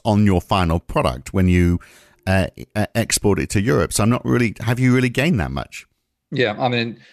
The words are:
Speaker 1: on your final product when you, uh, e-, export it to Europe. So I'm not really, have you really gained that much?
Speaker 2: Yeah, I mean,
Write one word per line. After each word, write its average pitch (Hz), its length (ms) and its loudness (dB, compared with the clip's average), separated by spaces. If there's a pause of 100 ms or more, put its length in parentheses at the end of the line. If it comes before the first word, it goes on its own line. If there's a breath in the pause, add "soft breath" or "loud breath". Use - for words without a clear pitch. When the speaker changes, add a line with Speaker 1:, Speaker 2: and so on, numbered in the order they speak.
Speaker 1:
on 104 220 4
your 92 140 4
final 87 400 0
product 67 520 -4
when 92 140 2
you, 87 320 4 (480 loud breath)
uh, 95 300 0
e-, - 80 -16 (320)
export 101 420 0
it 73 120 -4
to 104 100 0
Europe. 98 320 0
So 110 100 -2
I'm 107 80 4
not 123 140 -2
really, 120 340 0
have 117 220 -2
you 127 120 4
really 127 160 2
gained 131 300 0
that 65 140 -4
much? - 340 -10 (460)
Speaker 2:
Yeah, 120 260 -2
I 131 100 -2
mean, 117 300 -4 (140 soft breath)